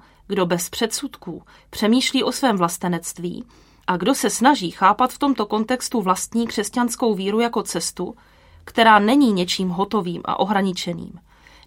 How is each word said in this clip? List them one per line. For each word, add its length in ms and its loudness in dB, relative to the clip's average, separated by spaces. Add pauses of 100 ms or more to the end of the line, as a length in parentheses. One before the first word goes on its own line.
(280)
kdo 180 0
bez 240 -2
předsudků 720 -8 (260)
přemýšlí 540 2
o 80 0
svém 260 0
vlastenectví 880 -4 (420)
a 100 -2
kdo 180 2
se 140 -2
snaží 420 2
chápat 420 2
v 60 -16
tomto 260 0
kontextu 560 -2
vlastní 460 -2
křesťanskou 680 -2
víru 240 -2
jako 240 0
cestu, 520 -6 (500)
která 340 6
není 340 4
něčím 360 0
hotovým 560 -2
a 140 -2
ohraničeným. 800 -2 (480)